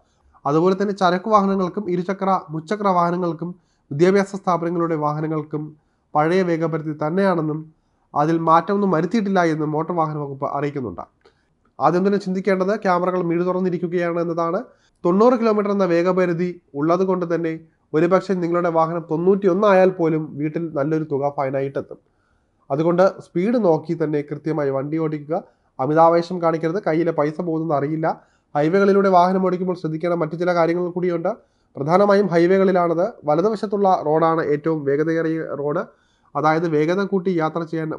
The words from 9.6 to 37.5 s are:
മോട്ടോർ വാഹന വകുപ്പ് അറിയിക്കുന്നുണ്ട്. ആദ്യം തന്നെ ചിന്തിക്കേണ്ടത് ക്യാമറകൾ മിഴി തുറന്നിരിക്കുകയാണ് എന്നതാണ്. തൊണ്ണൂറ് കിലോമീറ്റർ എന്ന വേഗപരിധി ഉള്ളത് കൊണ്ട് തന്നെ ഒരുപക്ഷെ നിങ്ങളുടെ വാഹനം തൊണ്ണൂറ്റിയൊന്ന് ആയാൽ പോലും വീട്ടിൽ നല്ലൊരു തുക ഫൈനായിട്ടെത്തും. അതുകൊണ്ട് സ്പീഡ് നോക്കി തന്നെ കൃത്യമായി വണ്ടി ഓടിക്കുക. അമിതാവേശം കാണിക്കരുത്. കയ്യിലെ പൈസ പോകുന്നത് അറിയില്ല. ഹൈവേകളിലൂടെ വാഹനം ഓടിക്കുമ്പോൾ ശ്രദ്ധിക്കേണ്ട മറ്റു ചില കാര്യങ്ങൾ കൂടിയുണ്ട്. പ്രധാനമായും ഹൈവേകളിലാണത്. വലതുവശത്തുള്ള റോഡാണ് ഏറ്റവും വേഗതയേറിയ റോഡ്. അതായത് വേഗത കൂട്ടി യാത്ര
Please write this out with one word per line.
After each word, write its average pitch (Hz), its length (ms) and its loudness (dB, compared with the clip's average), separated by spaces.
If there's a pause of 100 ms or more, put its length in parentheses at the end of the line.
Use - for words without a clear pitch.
മോട്ടോർ 160 240 -4
വാഹന 156 220 -2
വകുപ്പ് 139 280 -8
അറിയിക്കുന്നുണ്ട്. 135 540 -6 (800)
ആദ്യം 170 260 2
തന്നെ 202 120 2
ചിന്തിക്കേണ്ടത് 190 580 -2
ക്യാമറകൾ 180 460 0
മിഴി 170 200 -2
തുറന്നിരിക്കുകയാണ് 175 800 -2
എന്നതാണ്. 170 420 -4 (420)
തൊണ്ണൂറ് 214 360 4
കിലോമീറ്റർ 214 300 0
എന്ന 202 140 0
വേഗപരിധി 180 760 0 (140)
ഉള്ളത് 165 300 0
കൊണ്ട് 180 300 -2
തന്നെ 160 260 -4 (340)
ഒരുപക്ഷെ 180 400 2
നിങ്ങളുടെ 175 340 -2
വാഹനം 165 420 0
തൊണ്ണൂറ്റിയൊന്ന് 190 560 2
ആയാൽ 185 240 6
പോലും 160 480 -2
വീട്ടിൽ 156 360 -6
നല്ലൊരു 156 300 -2
തുക 143 320 -2
ഫൈനായിട്ടെത്തും. 139 600 -4 (720)
അതുകൊണ്ട് 175 500 2
സ്പീഡ് 214 440 -2
നോക്കി 160 400 0
തന്നെ 151 160 -2
കൃത്യമായി 147 500 -4
വണ്ടി 139 280 -4
ഓടിക്കുക. 156 440 -4 (380)
അമിതാവേശം 165 640 2
കാണിക്കരുത്. 165 440 -2
കയ്യിലെ 165 260 0
പൈസ 151 280 -2
പോകുന്നത് 160 380 -2
അറിയില്ല. 160 560 -4 (220)
ഹൈവേകളിലൂടെ 196 520 4
വാഹനം 185 380 4
ഓടിക്കുമ്പോൾ 180 280 -2
ശ്രദ്ധിക്കേണ്ട 170 400 -4
മറ്റു 170 220 -4
ചില 180 180 0
കാര്യങ്ങൾ 170 360 0
കൂടിയുണ്ട്. 175 460 -2 (400)
പ്രധാനമായും 196 500 4
ഹൈവേകളിലാണത്. 175 840 2 (120)
വലതുവശത്തുള്ള 196 840 2
റോഡാണ് 160 360 2
ഏറ്റവും 151 420 -2
വേഗതയേറിയ 160 580 0
റോഡ്. 147 420 -4 (520)
അതായത് 156 320 2
വേഗത 165 360 0
കൂട്ടി 190 260 -2
യാത്ര 160 320 -2